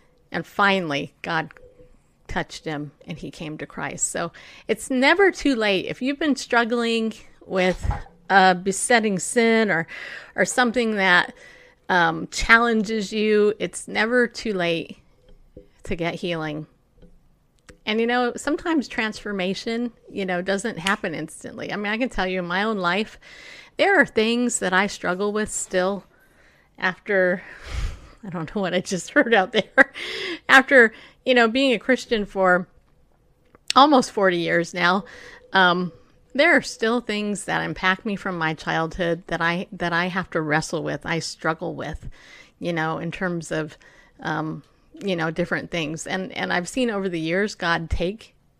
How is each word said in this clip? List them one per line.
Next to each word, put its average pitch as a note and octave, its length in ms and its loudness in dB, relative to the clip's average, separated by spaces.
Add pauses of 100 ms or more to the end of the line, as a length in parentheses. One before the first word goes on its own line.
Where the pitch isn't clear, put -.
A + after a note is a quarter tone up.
(320)
and F3 140 -6
finally F3 800 0
God D#3+ 280 -4 (760)
touched - 380 -8
him D3 260 -8 (160)
and E3 100 -12
he C#3+ 140 -14
came D3+ 260 -12
to D3 80 -10
Christ. - 460 -8
So E3+ 200 -4 (360)
it's - 240 -4
never D#4+ 400 4
too C#4 240 0
late. G#3 320 0
If - 160 -8
you've C#4+ 160 -2
been D4+ 160 2
struggling A#3 800 0 (340)
with F#3 360 0 (460)
a F#3 240 8
besetting G3 640 0
sin A3+ 540 2
or, E3 160 -2 (480)
or F#3 100 2
something A#3 520 0
that, F#3 360 2 (560)
um, E3 380 2
challenges A3+ 840 2
you, G#3 460 2
it's - 300 -8
never A3+ 400 0
too A3+ 260 -6
late E3+ 440 -2 (840)
to G3 120 -6
get E3 200 -4
healing. D#3 520 -6 (1200)
And, G#3+ 120 -2
you A#3 80 0
know, B3 280 0
sometimes D#4 520 -2
transformation, G#3+ 1040 -4 (180)
you G3 160 -6
know, F3+ 160 -2
doesn't F#3+ 380 -4
happen F#3+ 340 0
instantly. - 580 -10
I - 40 -6
mean, G3+ 160 -4
I A3 80 -4
can B3+ 100 -2
tell F#3+ 160 -2
you F#3 140 -2
in F3 80 -4
my F3+ 160 -2
own G#3+ 160 -2
life, F#3 400 -2 (580)
there F4+ 240 4
are G#3+ 60 4
things A#3 500 0
that F#3 160 -2
I F#3+ 140 4
struggle F#3 440 -4
with G#3+ 200 -4
still F#3 520 -2 (760)
after, F#3 640 0 (800)
I F#3+ 80 -12
don't D#3+ 240 -6
know G3+ 80 -2
what F3 100 -2
I F3+ 60 2
just - 320 -6
<laughs> - 0 -
heard B3 240 4
out F#3+ 160 4
there, - 420 4 (560)
after, B3+ 440 8 (300)
you B3+ 120 4
know, A#3 120 6
being C4 260 2
a G#3 40 0
Christian A3+ 480 0
for F#3 420 2 (1080)
almost C#4 360 6
forty F#3+ 260 4
years E3+ 360 0
now, F3+ 320 2 (480)
um, F3+ 400 4 (420)
there D#4+ 200 6
are C4+ 60 4
still A#3 400 -2
things G#3 440 -4
that E3 180 -2
impact F#3 420 -2
me G3+ 100 -4
from F#3 220 -6
my D#3+ 160 -2
childhood E3 760 -2
that E3 140 -4
I, E3+ 300 -2
that F3 220 -4
I E3+ 140 0
have F3+ 240 -6
to E3 100 -2
wrestle D#3 420 -2
with, D3+ 220 -6
I E3 140 -2
struggle E3 540 -6
with, D3 340 -10 (520)
you F3 140 -4
know, D#3+ 260 -2
in E3 100 -6
terms F3 420 -6
of, D#3 260 -6 (420)
um, D#3 420 -6 (400)
you G3 140 -2
know, E3 160 -2
different E3 400 -4
things. D#3+ 340 -6
And, F#3+ 280 -6
and F#3 200 -4
I've F3+ 160 -4
seen B3 220 -2
over G3 180 -4
the E3+ 100 -6
years F3+ 360 -2
God E3+ 340 -2
take - 460 -4 (240)